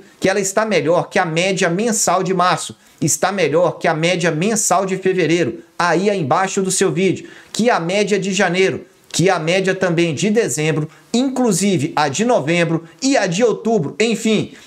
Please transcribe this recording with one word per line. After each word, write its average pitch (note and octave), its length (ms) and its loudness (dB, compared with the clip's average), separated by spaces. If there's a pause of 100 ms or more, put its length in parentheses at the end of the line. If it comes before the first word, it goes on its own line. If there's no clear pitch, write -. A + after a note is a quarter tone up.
(200)
que - 80 0
ela G3+ 140 2
está G#3+ 240 -2
melhor E3+ 440 0
que - 80 -4
a F#3 80 2
média F3 440 0
mensal F#3+ 520 0
de F#3 120 -2
março. F3+ 420 0 (240)
Está - 320 0
melhor D#3+ 480 0
que - 80 -2
a E3+ 60 2
média E3+ 360 0
mensal F#3+ 560 0
de F#3 120 -4
fevereiro, F3 640 0 (180)
aí F3 320 0
embaixo F#3+ 520 0
do F#3+ 80 -2
seu F#3 220 0
vídeo, E3 380 -2 (240)
que A3+ 160 0
a G#3 100 2
média G3 400 0
de F#3+ 140 -4
janeiro, F3+ 520 0 (240)
que F3 200 2
a F3+ 100 2
média F3+ 340 0
também E3+ 400 0
de C#3 160 -2
dezembro, D#3 600 -2 (240)
inclusive G#3 840 0
a D3 140 2
de C#3+ 160 -2
novembro E3 580 0 (180)
e C4+ 140 2
a G#3+ 100 2
de F3 160 -2
outubro, G#3 600 0
enfim, G#3+ 500 0 (160)